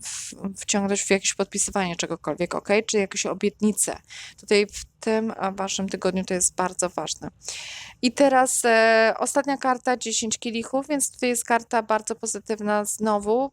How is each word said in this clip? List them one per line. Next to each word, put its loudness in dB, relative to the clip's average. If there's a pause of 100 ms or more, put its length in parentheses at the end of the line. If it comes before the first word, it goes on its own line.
w-, -10
wciągnąć 0
w 0
jakieś 2
podpisywanie -2
czegokolwiek, -4
okej? 2
Czy 2
jakieś -2
obietnice. 0 (420)
Tutaj 4
w -10 (160)
tym, 0
e, -4
waszym -4
tygodniu -2
to -4
jest 0
bardzo -2
ważne. -8 (720)
I 2
teraz, 4
e, 6
ostatnia 0
karta, 0
dziesięć -4
kielichów, -4
więc -2
tutaj -2
jest 0
karta 0
bardzo -2
pozytywna -2
znowu, 0